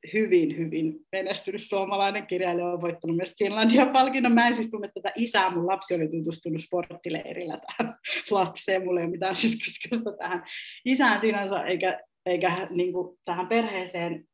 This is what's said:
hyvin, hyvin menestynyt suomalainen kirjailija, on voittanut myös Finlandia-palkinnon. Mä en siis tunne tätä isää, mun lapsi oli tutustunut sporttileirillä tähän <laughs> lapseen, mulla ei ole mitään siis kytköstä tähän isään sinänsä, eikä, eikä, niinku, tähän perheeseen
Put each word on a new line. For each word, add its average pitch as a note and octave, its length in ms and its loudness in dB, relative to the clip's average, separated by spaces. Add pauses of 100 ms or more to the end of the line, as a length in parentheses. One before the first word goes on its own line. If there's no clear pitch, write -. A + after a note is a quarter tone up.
(120)
hyvin, F3+ 460 4
hyvin D#3+ 360 -2 (180)
menestynyt F#3+ 520 -6
suomalainen G3+ 640 -2
kirjailija, F3 460 0
on E3+ 80 -4
voittanut E3 360 -2
myös F3 220 -4
Finlandia-palkinnon. B3+ 920 4
Mä A#3 160 8
en A#3+ 60 2
siis A3+ 160 -2
tunne G3+ 240 -6
tätä G3 220 -4
isää, A3 380 2
mun E3+ 120 0
lapsi F#3+ 280 -2
oli D#3+ 140 0
tutustunut E3 540 -4
sporttileirillä E3+ 1040 -6
tähän - 280 -4 (180)
<laughs> - 180 -6
lapseen, F#3+ 540 2
mulla F3+ 160 0
ei E3+ 60 -2
ole E3+ 60 -2
mitään F#3 240 -2
siis A3+ 280 2
kytköstä A3+ 540 -6
tähän F3 240 -4 (420)
isään B3 360 4
sinänsä, G3+ 440 0
eikä, F#3 360 0 (260)
eikä, F3+ 300 2 (140)
niinku, F3+ 540 -2
tähän F3+ 220 -4
perheeseen F#3 880 -2